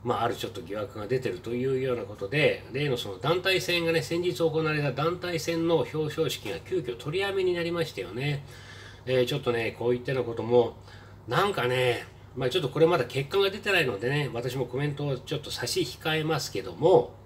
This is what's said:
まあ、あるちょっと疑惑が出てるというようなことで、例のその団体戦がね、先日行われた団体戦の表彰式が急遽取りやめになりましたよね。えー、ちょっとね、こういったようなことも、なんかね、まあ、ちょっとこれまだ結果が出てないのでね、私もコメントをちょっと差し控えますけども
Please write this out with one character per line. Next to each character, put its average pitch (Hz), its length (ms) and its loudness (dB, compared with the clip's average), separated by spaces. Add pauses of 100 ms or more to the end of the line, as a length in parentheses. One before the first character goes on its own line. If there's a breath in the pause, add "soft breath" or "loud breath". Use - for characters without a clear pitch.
ま 117 120 0
あ、 107 80 0
あ 120 40 2
る - 80 -2
ち - 100 -8
ょ 113 40 -4
っ - 20 -14
と 101 100 -12
疑 87 140 -10
惑 107 240 -8
が 104 80 -8
出 127 140 0
て 117 80 -2
る 90 100 -6
と 113 120 -8
い 131 260 0
う 127 40 0
よ 131 120 0
う 120 40 -2
な 107 60 -6
こ 104 140 -12
と 98 100 -6
で、 139 360 2 (100)
例 143 160 -2
の 123 80 0
そ - 120 -6
の 95 80 -8
団 170 240 0
体 185 200 2
戦 170 240 0
が 165 80 2
ね、 160 80 4
先 170 200 -2
日 180 160 0
行 165 140 2
わ 156 220 2
れ 151 80 2
た 143 100 0
団 165 280 0
体 175 200 -2
戦 165 300 0
の 170 80 4
表 143 200 0 (100)
彰 143 220 0
式 - 220 -6
が 85 80 -6
急 180 200 -2
遽 - 180 -6
取 151 200 -4
り 196 60 0
や 196 80 -2
め 190 140 0
に 180 80 4
な 170 100 0
り 170 80 -2
ま 170 140 0
し - 100 -12
た 101 60 -6
よ 90 80 -8
ね。 139 340 -2 (600 loud breath)
え 127 160 4
ー、 123 40 6
ち 123 100 -2
ょ - 20 0
っ 120 40 -4
と 120 120 2
ね、 113 260 0
こ 117 80 2
う 123 80 4
い 120 40 -2
っ - 20 -10
た 139 100 -4
よ 131 80 0
う - 40 0
な 120 40 -4
こ 113 80 -6
と 110 80 -4
も、 117 320 6 (540 loud breath)
な 160 160 4
ん 202 80 2
か 123 140 0
ね、 123 380 2 (300)
ま 131 120 0
あ、 - 20 2
ち 175 80 0
ょ - 20 4
っ - 20 -2
と 147 60 -2
こ - 120 -2
れ 160 60 8
ま 175 120 6
だ 123 80 2
結 139 240 -4
果 190 80 0
が 196 120 4
出 208 100 -8
て 208 120 -2
な 185 80 4
い 156 60 4
の 113 120 -2
で 117 120 -2
ね、 143 240 0
私 123 240 -4
も 131 80 0
コ 123 120 -6
メ 143 100 0
ン 147 80 -4
ト 147 120 -4
を 135 100 -2
ち - 160 -8
ょ - 40 -2
っ - 20 -4
と - 100 -12
差 - 180 -6
し - 140 0
控 156 380 -2
え 156 40 -2
ま 156 160 0
す - 120 -6
け 98 120 -4
ど 92 120 -10
も 156 400 6 (100)